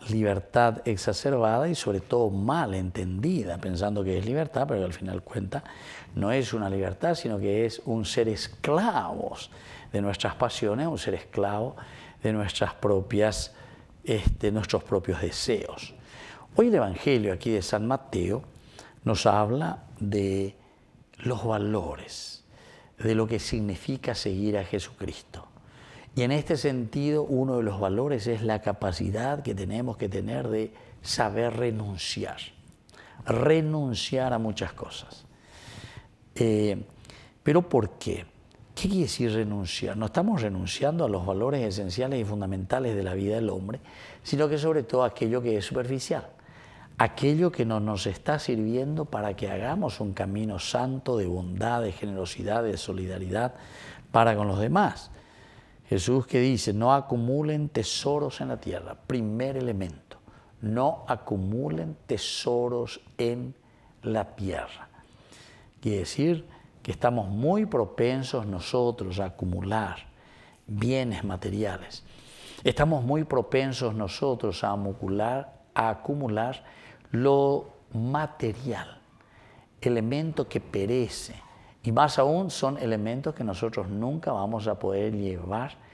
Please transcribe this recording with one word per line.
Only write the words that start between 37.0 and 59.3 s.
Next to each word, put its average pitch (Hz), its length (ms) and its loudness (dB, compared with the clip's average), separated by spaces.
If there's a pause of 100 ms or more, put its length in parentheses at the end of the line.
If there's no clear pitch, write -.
¿pero 175 260 4
por 113 300 2
qué? - 280 -6 (480)
¿Qué - 140 0
quiere 190 140 2
decir 120 300 0
renunciar? 104 640 -2
No 110 100 -2
estamos 180 340 2
renunciando 113 680 0
a - 20 2
los 92 180 0
valores 120 380 2
esenciales 104 560 -2
y 110 40 0
fundamentales 104 680 -2
de 98 80 0
la 92 120 -2
vida 98 200 0
del 113 160 0
hombre, 95 300 -4 (420)
sino 147 260 2
que 151 100 0
sobre 156 260 2
todo 127 180 4
a 123 60 6
aquello 120 340 0
que 117 140 2
es 101 80 0
superficial, 131 640 -2 (680)
aquello 151 520 4
que 127 140 0
no 110 160 2
nos 107 260 0
está 147 320 0
sirviendo 131 680 0
para 104 280 -4
que 98 160 -6
hagamos 131 480 -2
un 104 140 -2
camino 101 460 -2
santo 127 580 -2
de 101 100 0
bondad, 92 540 -2
de 110 100 -2
generosidad, 98 720 -4
de 104 140 0
solidaridad 92 800 -2 (580)
para 113 240 8
con 104 100 2
los 98 140 2
demás. 151 500 2 (800)
Jesús 120 380 2
que - 120 2
dice, 123 340 4
"No 117 220 4
acumulen 139 760 0
tesoros 139 720 0
en 131 80 -4
la 120 100 -4
tierra", - 360 -8 (120)
primer 123 500 0